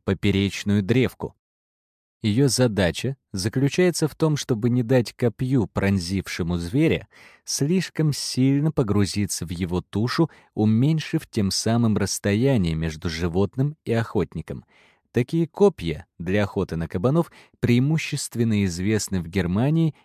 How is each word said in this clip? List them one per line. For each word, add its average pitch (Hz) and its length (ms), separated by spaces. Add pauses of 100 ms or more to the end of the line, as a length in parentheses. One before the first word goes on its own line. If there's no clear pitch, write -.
поперечную 98 800
древку. 113 520 (880)
Ее 117 260
задача 113 680 (160)
заключается 139 720
в - 60
том, 156 240
чтобы 120 320
не 123 140
дать 120 300
копью, 127 520
пронзившему 92 920
зверя, 101 500 (380)
слишком 156 680
сильно 139 580
погрузиться 101 720
в 82 60
его 90 320
тушу, 123 480 (240)
уменьшив 135 720
тем 98 240
самым 113 480
расстояние 101 800
между 80 340
животным 92 680 (100)
и 120 80
охотником. 87 720 (460)
Такие 165 360
копья 85 580 (140)
для 95 240
охоты 95 320
на 82 120
кабанов 131 440 (280)
преимущественно 120 1080
известны 95 540
в 82 80
Германии 113 760